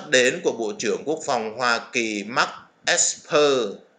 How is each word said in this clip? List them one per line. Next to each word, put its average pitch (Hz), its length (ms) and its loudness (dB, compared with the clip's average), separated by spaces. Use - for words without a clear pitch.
đến 135 360 4
của 147 80 2
Bộ 113 260 -4
trưởng 95 260 -2
Quốc 156 220 -4
phòng 110 300 -2
Hoa 120 240 2
Kỳ 110 360 -2
Mark 147 220 0
Esper 147 720 2